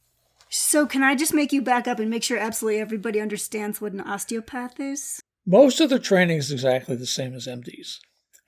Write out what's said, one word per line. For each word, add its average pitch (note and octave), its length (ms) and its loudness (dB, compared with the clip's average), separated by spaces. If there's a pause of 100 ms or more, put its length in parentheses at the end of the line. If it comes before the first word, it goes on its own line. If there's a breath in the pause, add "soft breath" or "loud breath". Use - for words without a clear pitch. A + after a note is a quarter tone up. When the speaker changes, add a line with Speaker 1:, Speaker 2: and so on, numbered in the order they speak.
(500)
Speaker 1:
So - 380 2
can C4+ 160 0
I C4+ 120 4
just D#4 180 0
make D4+ 200 2
you C#4 80 2
back A#3+ 260 0
up A#3+ 120 -2
and A3 100 -2
make A3+ 140 -2
sure A#3 160 -2
absolutely G#3+ 420 -2
everybody G#3+ 400 -4
understands G#3 580 -6
what G#3 140 -6
an G3 80 -8
osteopath A3+ 800 -8
is? C#4 420 -8 (240)
Speaker 2:
Most A#3+ 340 8
of D#4 120 4
the B3+ 80 4
training F3 400 4
is C3+ 120 -4
exactly C3 440 0
the B2 100 -8
same C3 300 -6
as B2 120 -12
M B2 140 -10
Ds. - 380 -16 (480)